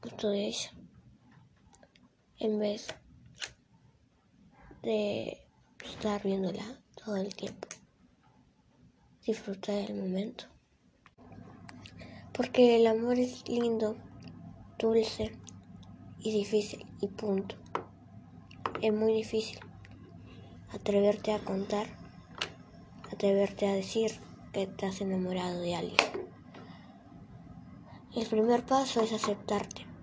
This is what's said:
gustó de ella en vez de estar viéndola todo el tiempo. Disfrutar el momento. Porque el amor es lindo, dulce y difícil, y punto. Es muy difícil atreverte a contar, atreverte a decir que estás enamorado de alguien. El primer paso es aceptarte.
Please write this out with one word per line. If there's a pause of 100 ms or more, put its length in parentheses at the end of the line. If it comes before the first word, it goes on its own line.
gustó
de
ella (1700)
en
vez (2000)
de (380)
estar
viéndola (200)
todo
el
tiempo. (1600)
Disfrutar
el
momento. (1900)
Porque
el
amor
es
lindo, (800)
dulce (880)
y
difícil, (140)
y
punto. (1300)
Es
muy
difícil (1120)
atreverte
a
contar, (1200)
atreverte
a
decir (320)
que
estás
enamorado
de
alguien. (2250)
El
primer
paso
es
aceptarte. (180)